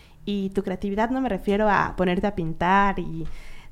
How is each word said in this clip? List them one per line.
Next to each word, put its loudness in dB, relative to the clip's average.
Y -2
tu -2
creatividad -2
no 0
me -2
refiero 2
a 2
ponerte 2
a -2
pintar 2
y -6